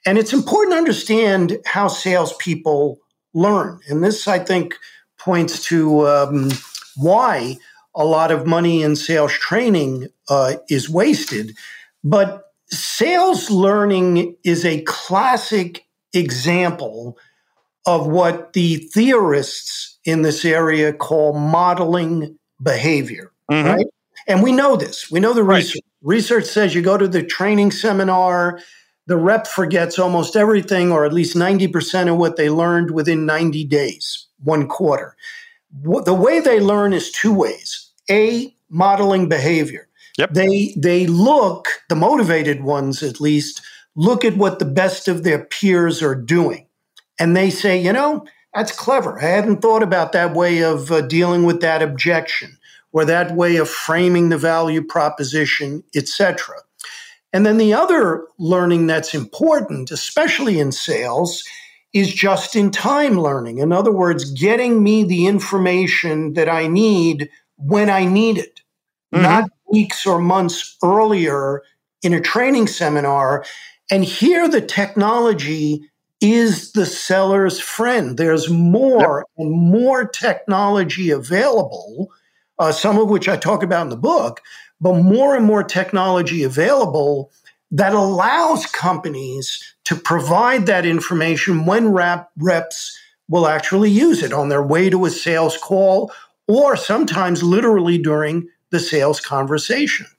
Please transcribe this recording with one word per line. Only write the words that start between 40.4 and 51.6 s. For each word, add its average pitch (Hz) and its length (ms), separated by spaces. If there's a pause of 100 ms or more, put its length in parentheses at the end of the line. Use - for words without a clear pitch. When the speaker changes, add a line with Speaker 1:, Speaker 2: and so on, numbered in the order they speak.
Speaker 1:
they 175 300
look, 196 600 (220)
the 170 60
motivated 160 680
ones 135 380
at 135 180
least, 147 420 (340)
look 208 280
at 220 140
what 190 220
the 175 60
best 185 420
of 170 160
their 156 200
peers 170 600
are 139 120
doing. 131 520 (520)
And 170 160
they 190 140
say, 185 320
"You 175 100
know, 285 320 (300)
that's 220 180
clever. 254 480
I 147 60
hadn't 202 360
thought 220 220
about 175 300
that 175 200
way 170 300
of, 156 280
uh, 160 100
dealing 175 420
with 170 180